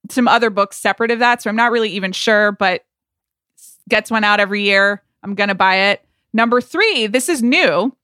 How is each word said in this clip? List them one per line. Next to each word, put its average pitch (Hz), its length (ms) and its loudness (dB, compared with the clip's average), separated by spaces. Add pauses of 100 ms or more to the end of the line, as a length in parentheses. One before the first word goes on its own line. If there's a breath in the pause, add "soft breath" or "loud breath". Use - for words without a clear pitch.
some 247 180 0
other 226 220 2
books 196 280 -4
separate 226 340 -2
of 233 80 -2
that. 240 220 2
So 220 80 -6
I'm 208 60 -4
not 233 160 2
really 226 200 -2
even 185 220 -6
sure, 208 400 0
but 190 300 -2 (1040)
gets 214 200 0
one 220 140 -2
out 208 160 2
every 202 240 -2
year. 202 400 0 (200)
I'm 202 120 -8
gonna 202 200 -2
buy 190 200 2
it. 196 260 0 (320)
Number 233 280 2
three, 320 460 -2
this 254 220 -2
is 269 140 -2
new. 240 600 0